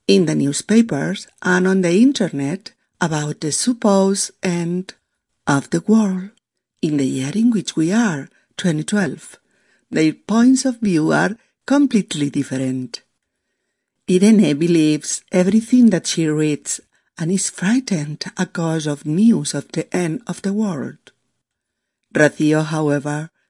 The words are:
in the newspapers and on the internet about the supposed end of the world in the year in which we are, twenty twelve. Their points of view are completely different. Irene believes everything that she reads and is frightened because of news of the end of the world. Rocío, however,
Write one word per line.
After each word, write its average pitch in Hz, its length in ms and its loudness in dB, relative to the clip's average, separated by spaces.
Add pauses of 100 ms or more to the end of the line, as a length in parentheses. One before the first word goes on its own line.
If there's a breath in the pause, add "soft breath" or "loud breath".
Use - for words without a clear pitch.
in 196 200 4
the 156 80 -2
newspapers 160 920 0 (140)
and 185 260 2
on 190 140 2
the 175 180 2
internet 185 720 0 (360)
about 151 320 -6
the 156 100 -4
supposed 196 800 0 (140)
end 175 500 -4 (540)
of 139 240 0
the 170 160 -2
world 202 420 0 (540)
in 151 140 -2
the 135 80 0
year 135 300 -6
in 226 160 2
which 208 240 -4
we 165 180 0
are, 190 340 -2 (300)
twenty 156 260 -2
twelve. 180 540 -4 (540)
Their 156 220 2
points 247 520 2
of 254 140 -4
view 165 320 0
are 175 260 0 (300)
completely 220 640 0
different. 131 720 -6 (1040)
Irene 185 480 4
believes 156 720 0
everything 220 600 4
that 170 160 -2
she 165 180 -2
reads 151 560 -4 (380)
and 165 120 -4
is 190 200 -2
frightened 180 720 -4 (120)
because 165 520 -4
of 147 180 -6
news 165 480 2
of 143 200 -8
the - 220 -6
end 170 300 -4
of - 160 -10
the 196 120 -4
world. 175 580 -6 (1040)
Rocío, 156 500 2
however, 151 640 -4 (200)